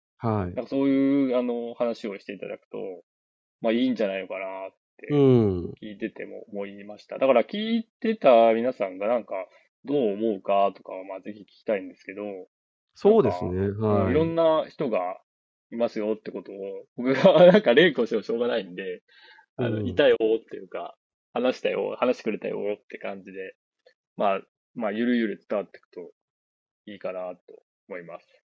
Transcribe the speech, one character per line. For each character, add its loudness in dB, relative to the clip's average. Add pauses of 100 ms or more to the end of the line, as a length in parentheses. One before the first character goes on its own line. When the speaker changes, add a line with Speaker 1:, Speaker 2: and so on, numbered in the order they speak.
(180)
Speaker 1:
は -2
い。 -10
Speaker 2:
な -8
ん -6
か -18
そ -2
う 2
い 2
う、 2
あ 0
の、 -6
話 -4
を -10
し -20
て -14
い -12
た -12
だ -10
く -20
と、 -10 (840)
ま 0
あ、 4
い 2
い 2
ん 0
じ -2
ゃ 0
な -4
い -6
の -12
か -8
な -8
っ -20 (240)
て、 -18
Speaker 1:
う 2
ん。 4
Speaker 2:
聞 -14
い -18
て -6
て -14
も -16
思 -8
い -16
ま -16
し -20
た。 -10
だ 2
か 6
ら 6
聞 -2
い -8 (120)
て 0
た 8
皆 0
さ -4
ん -8
が -2
な 2
ん -8
か、 -12 (520)
ど -4
う 2
思 -2
う -16
か 2
と -20
か -16
は、 -12
ま -12
あ、 -14
ぜ -14
ひ -16
聞 -20
き -20
た 0
い -4
ん -12
で -20
す -20
け -12
ど、 -10 (760)
Speaker 1:
そ 6
う 6
で 4
す -4
ね。 -4
Speaker 2:
な 0
ん -6
か、 0
Speaker 1:
は 4
い。 2
Speaker 2:
う 2
ん、 2
い 2
ろ 4
ん -4
な 2
人 -6
が -4 (500)
い -10
ま 0
す -8
よ -2
っ -20
て -12
こ -10
と -16
を、 -12 (100)
僕 0
が 6
<laughs> 8
な 6
ん -2
か、 4
連 4
呼 -2
し -6
て -2
も -4
し -8
ょ -2
う -2
が -2
な -2
い -6
ん -16
で、 -10 (540)
あ -2
の、 -4
Speaker 1:
う -4
ん。 -4
Speaker 2:
い -6
た 4
よ 6
っ 2
て -12
い -12
う -18
か、 -12 (360)
話 0
し -20
た 0
よ、 -2
話 2
し -18
て -14
く -4
れ -4
た -8
よ -6
っ -20
て -16
感 -12
じ -18
で、 -12 (600)
ま 2
あ、 -6 (320)
ま -4
あ、 -4
ゆ -2
る 2
ゆ 0
る -6
伝 -2
わ -4
っ -20
て -20
い -20
く -20
と -16 (760)
い -16
い -18
か -8
な -8
と -20 (260)
思 -12
い -14
ま -16
す。 -20 (120)